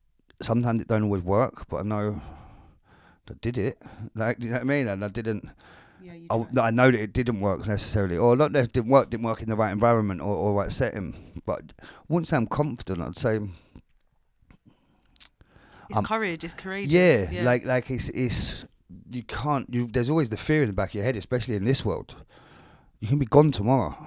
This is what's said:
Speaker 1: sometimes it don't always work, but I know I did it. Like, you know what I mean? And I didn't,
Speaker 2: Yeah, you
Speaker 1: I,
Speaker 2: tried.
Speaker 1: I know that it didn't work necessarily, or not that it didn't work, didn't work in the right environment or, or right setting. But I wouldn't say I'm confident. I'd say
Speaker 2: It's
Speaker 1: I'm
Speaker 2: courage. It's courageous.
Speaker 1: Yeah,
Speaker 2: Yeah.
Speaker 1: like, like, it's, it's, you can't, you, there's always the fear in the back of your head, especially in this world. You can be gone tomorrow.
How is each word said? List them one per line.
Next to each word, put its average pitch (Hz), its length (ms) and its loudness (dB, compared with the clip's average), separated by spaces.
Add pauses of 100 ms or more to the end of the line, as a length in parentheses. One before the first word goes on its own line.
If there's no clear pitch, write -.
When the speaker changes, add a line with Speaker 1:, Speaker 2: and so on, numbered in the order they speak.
(400)
Speaker 1:
sometimes 117 400 0
it - 80 -8
don't 107 160 2
always 101 180 0
work, 101 460 0
but 71 100 -4
I - 40 -4
know 104 380 -4 (1080)
I - 120 -16
did 120 180 -4
it. 107 220 -4 (340)
Like, 110 260 -2
you 120 80 -6
know 117 60 -2
what 120 80 -2
I - 20 -4
mean? 139 240 0
And 98 160 -4
I 104 40 -4
didn't, 110 380 -6 (560)
Speaker 2:
Yeah, 180 120 -18
you - 160 -18
Speaker 1:
I, 107 60 0 (160)
Speaker 2:
tried. 123 60 0
Speaker 1:
I 113 120 2
know 123 200 6
that 113 100 2
it 104 120 -6
didn't 120 280 -2
work 95 260 0
necessarily, 98 500 0
or 120 200 6
not 147 160 4
that 135 120 2
it 113 80 -6
didn't 117 180 0
work, 131 200 6
didn't 117 140 -4
work 113 180 -2
in 110 60 -6
the 110 80 0
right 107 160 2
environment 104 480 4
or, 98 140 -2
or 98 200 2
right 98 180 0
setting. 101 420 -4 (320)
But - 340 -6
I - 40 -20 (240)
wouldn't 160 200 0
say 160 80 2
I'm 117 100 2
confident. 120 560 -4
I'd 73 140 -6
say 110 240 0 (2500)
Speaker 2:
It's - 100 -2
Speaker 1:
I'm 202 60 0
Speaker 2:
courage. 196 400 -2
It's 165 100 -12
courageous. 190 380 -4
Speaker 1:
Yeah, 156 380 6
Speaker 2:
Yeah. - 140 -4
Speaker 1:
like, 123 200 2
like, 127 260 -2
it's, 131 200 -4
it's, - 540 -2 (460)
you 120 140 -8
can't, 143 480 -4
you, 120 140 0
there's 120 240 0
always 156 180 2
the 107 80 -4
fear 151 260 2
in 117 60 2
the 98 60 -4
back 95 160 -2
of - 60 -12
your 101 80 -2
head, 123 120 0
especially 117 400 -4
in 98 80 -2
this - 200 2
world. 76 300 -4 (840)
You 104 80 -4
can 143 100 2
be 135 80 0
gone 151 240 8
tomorrow. 107 460 0 (100)